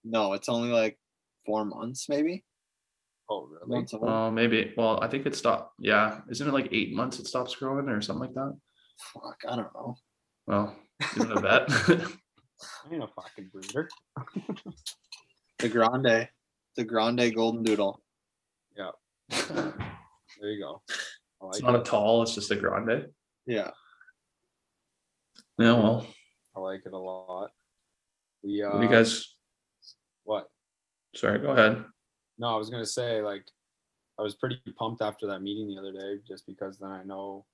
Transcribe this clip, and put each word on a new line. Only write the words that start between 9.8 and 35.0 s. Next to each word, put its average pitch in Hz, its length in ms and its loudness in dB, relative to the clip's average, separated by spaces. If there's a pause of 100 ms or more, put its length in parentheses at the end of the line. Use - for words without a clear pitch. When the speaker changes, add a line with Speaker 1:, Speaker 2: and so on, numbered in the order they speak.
Speaker 3:
Well, 101 280 0 (400)
you 107 100 2
wanna 110 160 0
bet? 98 280 6
<laughs> - 480 4 (680)
Speaker 2:
I 156 80 -12
ain't 156 100 -6
a 107 40 -8
fucking - 440 -16
breeder. 123 380 -6 (280)
<laughs> - 560 -10 (840)
Speaker 1:
The 120 100 0
Grande. 120 580 4 (480)
The 123 80 -2
Grande 117 520 2
Golden 113 280 2
Doodle. 101 380 2 (720)
Speaker 2:
Yeah. 95 140 -8 (400)
Speaker 3:
<laughs> - 420 -2 (680)
Speaker 2:
There 104 100 -6
you 107 100 -6
go. 76 220 -10 (580)
I 95 100 -14
Speaker 3:
It's 95 120 -6
Speaker 2:
like - 100 -8
Speaker 3:
not 123 40 8
Speaker 2:
it. 117 60 6
Speaker 3:
a - 20 -6
tall, 113 400 6
it's 113 100 -2
just 104 160 -6
a 107 60 2
Grande. 110 500 0 (400)
Speaker 1:
Yeah. 107 240 -2 (1900)
Speaker 3:
Yeah, 117 160 8
well. 117 340 4 (480)
Speaker 2:
I 95 40 -8
like 95 260 -6
it 92 80 -12
a 95 40 -10
lot. 92 540 -10 (920)
We, 101 200 -4
Speaker 3:
What 101 140 0
do 104 60 4
you - 60 4
Speaker 2:
uh, - 20 6
Speaker 3:
guys 113 440 4 (880)
Speaker 2:
What? 104 240 -4 (680)
Speaker 3:
Sorry, 104 240 2
go 143 120 0
ahead. 113 320 6 (540)
Speaker 2:
No, 120 180 -4
I - 20 0
was 107 120 -4
gonna 117 160 -6
say, 113 360 -2
like, 101 240 -6 (720)
I 107 60 -4
was 104 120 -4
pretty 123 240 -4 (180)
pumped 113 240 -4